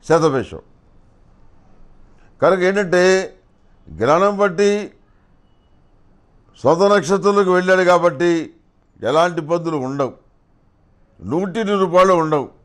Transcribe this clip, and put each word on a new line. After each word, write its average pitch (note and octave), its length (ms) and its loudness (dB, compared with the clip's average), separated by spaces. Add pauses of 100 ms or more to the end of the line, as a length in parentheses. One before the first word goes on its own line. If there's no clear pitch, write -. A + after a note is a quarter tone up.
శతభిషం. D3+ 560 0 (1800)
కనుక F3+ 280 2
ఏంటంటే F#3 340 0 (960)
గ్రహణం F3 420 2
బట్టి G3+ 280 0 (1900)
స్వత E3 220 2 (100)
నక్షత్రంలోకి G3 640 0
వెళ్ళాడు F#3 340 2
కాబట్టి F3 400 2 (800)
ఎలాంటి E3 320 0
ఇబ్బందులు D#3+ 440 -4
ఉండవు, C3+ 260 -4 (1080)
నూటికి F3+ 460 -6
నూరు G3+ 160 0
రూపాయలు F3+ 380 4
ఉండవు. D3+ 240 -2 (180)